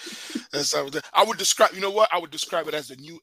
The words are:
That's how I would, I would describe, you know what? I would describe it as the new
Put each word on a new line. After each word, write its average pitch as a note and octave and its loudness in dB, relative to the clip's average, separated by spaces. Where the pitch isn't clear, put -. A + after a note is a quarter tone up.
That's C#3 -2
how D3 0
I - -2
would, C#3 -6
I F#3+ 8
would A3 0
describe, F#3+ 4
you F#3+ -10
know G3 0
what? G#3+ 4
I F3+ 0
would E3 -6
describe D#3 -4
it D3+ -2
as D3+ -6
the C#3 -16
new D#3 -18